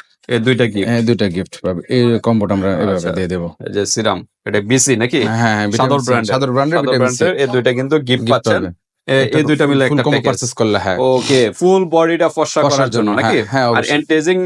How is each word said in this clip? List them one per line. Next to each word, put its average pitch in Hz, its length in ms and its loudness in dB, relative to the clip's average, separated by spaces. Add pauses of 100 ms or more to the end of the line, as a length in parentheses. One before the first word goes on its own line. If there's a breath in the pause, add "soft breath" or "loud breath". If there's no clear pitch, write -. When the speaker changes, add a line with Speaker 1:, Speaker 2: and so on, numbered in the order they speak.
(300 loud breath)
Speaker 1:
এই 120 100 0
দুইটা 123 260 2
গিফট। 101 240 -2
Speaker 2:
এই 117 140 0
দুইটা 113 240 2
গিফট 87 340 -6
পাবে। 90 260 -4
এই 123 140 0 (180)
কম্বোটা 107 340 0
আমরা 98 180 0
এভাবে 95 220 0
Speaker 1:
আচ্ছা। 87 180 -2
Speaker 2:
দিয়ে 87 180 -4
দেবো। 87 180 -4 (120)
Speaker 1:
এই - 140 -12
যে 101 120 0
সিরাম, 104 340 -2 (260)
এটা 104 160 -2
বিসি 127 340 2
নাকি? 120 260 0
Speaker 2:
হ্যাঁ, 110 180 -2
হ্যাঁ, 107 280 0
ভিটামিন 101 120 -2
Speaker 1:
সাদর 131 200 2
Speaker 2:
সি, 123 60 -6
Speaker 1:
ব্র্যান্ডের। 120 260 0
Speaker 2:
সাদর 131 200 0
ব্র্যান্ডের 139 260 0
Speaker 1:
সাদর 143 80 -2
Speaker 2:
ভিটামিন 127 220 0
সি। 123 120 -4
Speaker 1:
ব্র্যান্ডের 170 200 2
এই 139 80 0
দুইটা 123 260 0
কিন্তু 135 240 -2
গিফট 123 260 0
Speaker 2:
গিফট 113 80 0
Speaker 1:
পাচ্ছেন। 110 300 0
Speaker 2:
পাবে। 92 80 -8 (400)
Speaker 1:
এ-, 135 140 2
Speaker 2:
একটা 147 160 -2
Speaker 1:
এই 156 40 2
দুইটা 147 240 2
মিলে 135 160 2
Speaker 2:
ফুল 135 140 0
Speaker 1:
একটা 127 80 0
Speaker 2:
কম্বো 147 100 0
Speaker 1:
প্যাকেজ। 131 120 0
Speaker 2:
পারচেজ 117 260 -4
করলে, 107 260 0
হ্যাঁ। 95 180 -2 (100)
Speaker 1:
ওকে, 131 340 2 (180)
ফুল 185 220 4 (120)
বডিটা 165 420 2
ফর্সা 156 260 -2
Speaker 2:
ফর্সার 143 160 2
Speaker 1:
করার 135 120 0
জন্য 107 200 0
Speaker 2:
জন্য, 104 100 -2
Speaker 1:
নাকি? 113 180 0
Speaker 2:
হ্যাঁ, 107 140 -2
হ্যাঁ, 131 160 0
Speaker 1:
আর 117 40 2
Speaker 2:
অবশ্যই। 120 200 0
Speaker 1:
অ্যান্টি 147 280 0
এজিং 170 160 0 (100)